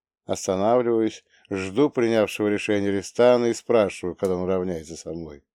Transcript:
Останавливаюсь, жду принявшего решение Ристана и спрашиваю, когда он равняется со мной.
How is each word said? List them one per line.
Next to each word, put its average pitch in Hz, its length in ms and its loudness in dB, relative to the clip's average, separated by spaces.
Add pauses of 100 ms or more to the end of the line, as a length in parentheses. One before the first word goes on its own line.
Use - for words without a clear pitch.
(260)
Останавливаюсь, 110 1000 0 (240)
жду 98 400 0
принявшего 113 580 0
решение 101 440 0
Ристана 120 560 2
и 113 80 0
спрашиваю, 95 600 0
когда 92 200 -2
он 92 120 -4
равняется 90 480 -4
со 82 180 -12
мной. 78 300 -12 (120)